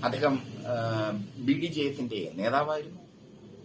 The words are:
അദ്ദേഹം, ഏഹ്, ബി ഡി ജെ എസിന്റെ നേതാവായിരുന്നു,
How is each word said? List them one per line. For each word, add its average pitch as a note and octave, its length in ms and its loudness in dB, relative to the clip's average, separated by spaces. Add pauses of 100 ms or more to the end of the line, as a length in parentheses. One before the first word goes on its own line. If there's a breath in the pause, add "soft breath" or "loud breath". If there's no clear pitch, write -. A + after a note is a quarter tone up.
അദ്ദേഹം, C3+ 400 4
ഏഹ്, A2+ 960 -2
ബി C3 100 4
ഡി E3 140 2
ജെ D3+ 160 0
എസിന്റെ A#2 520 -2
നേതാവായിരുന്നു, D3 680 0 (640)